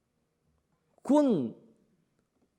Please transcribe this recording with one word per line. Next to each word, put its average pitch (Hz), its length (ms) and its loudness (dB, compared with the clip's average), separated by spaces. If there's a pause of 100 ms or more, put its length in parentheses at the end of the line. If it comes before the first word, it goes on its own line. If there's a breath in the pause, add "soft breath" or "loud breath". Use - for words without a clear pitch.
(1000)
그건 233 540 0 (1040)